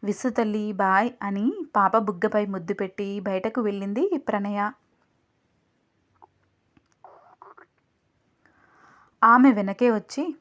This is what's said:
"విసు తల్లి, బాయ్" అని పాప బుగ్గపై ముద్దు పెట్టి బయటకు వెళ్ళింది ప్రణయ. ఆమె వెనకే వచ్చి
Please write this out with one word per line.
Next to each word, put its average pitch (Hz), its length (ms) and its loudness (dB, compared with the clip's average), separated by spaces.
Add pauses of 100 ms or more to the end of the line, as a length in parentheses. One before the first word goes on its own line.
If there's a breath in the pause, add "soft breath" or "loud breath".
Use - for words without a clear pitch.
"విసు 208 220 -2
తల్లి, 214 440 -2
బాయ్" 196 380 2 (120)
అని 202 300 -2 (240)
పాప 196 200 4
బుగ్గపై 208 500 0
ముద్దు 190 280 -6
పెట్టి 196 460 -8
బయటకు 196 400 -4
వెళ్ళింది 214 580 -2 (100)
ప్రణయ. 202 420 -4 (4000 soft breath)
ఆమె 247 280 8
వెనకే 202 380 0
వచ్చి 277 500 -4